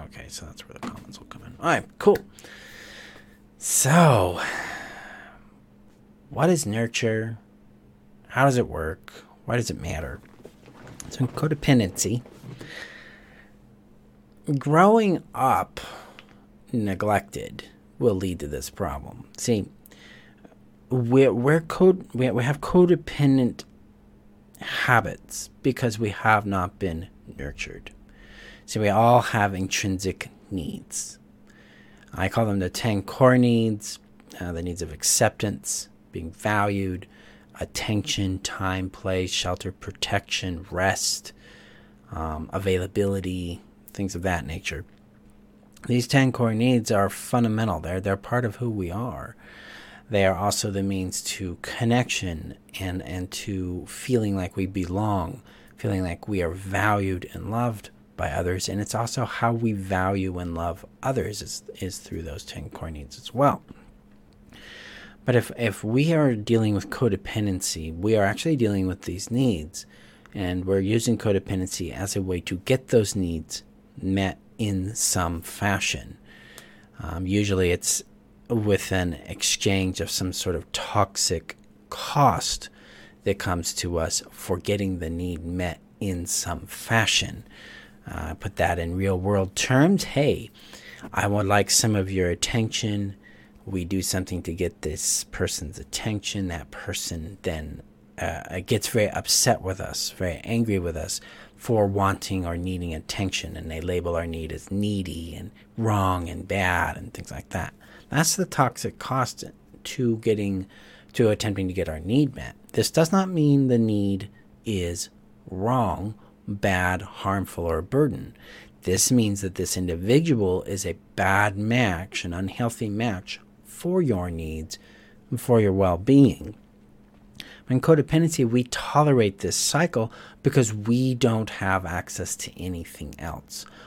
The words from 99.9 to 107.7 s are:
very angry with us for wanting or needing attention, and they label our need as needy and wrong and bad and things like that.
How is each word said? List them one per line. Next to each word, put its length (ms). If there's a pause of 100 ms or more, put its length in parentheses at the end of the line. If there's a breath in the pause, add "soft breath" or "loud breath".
very 340
angry 340
with 180
us 240 (360 loud breath)
for 300
wanting 600
or 100
needing 380
attention, 600
and 160
they 120
label 340
our 100
need 240
as 200
needy 640
and 160 (260 loud breath)
wrong 500
and 220
bad 480
and 160
things 180
like 200
that. 240 (340 loud breath)